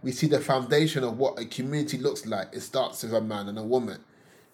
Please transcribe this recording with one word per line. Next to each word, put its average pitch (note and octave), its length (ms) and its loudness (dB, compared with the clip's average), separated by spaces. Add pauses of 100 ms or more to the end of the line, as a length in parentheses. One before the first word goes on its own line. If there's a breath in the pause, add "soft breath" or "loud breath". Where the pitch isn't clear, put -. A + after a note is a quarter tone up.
we B2+ 100 -2
see D#3 160 2
the C#3+ 120 6
foundation C#3+ 640 2
of A#2+ 140 -2
what C3 220 2
a A#2 60 -4
community C#3+ 520 -4
looks C3 280 -2
like. G#2 280 -4
It - 80 -10
starts - 420 -2
with - 100 -4
a A2 80 4
man G#2+ 260 -4
and G#2 120 -6
a A2 40 -6
woman. A2 400 0 (500 soft breath)